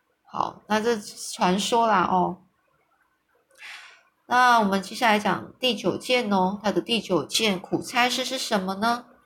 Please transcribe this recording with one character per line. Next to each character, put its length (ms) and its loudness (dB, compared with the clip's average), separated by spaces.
好， 380 -4
那 120 0
这 180 0
传 600 -2
说 280 2
啦， 160 2
哦。 400 0
那 340 6
我 40 4
们 160 0
接 140 -12
下 140 2
来 100 6
讲 400 -4
第 160 0
九 220 -2
件 340 0
哦， 320 0
他 80 0
的 100 0
第 200 -2
九 240 0
件 340 0
苦 240 -4
差 260 0
事 160 -4
是 140 -6
什 240 -2
么 140 -6
呢？ 300 -2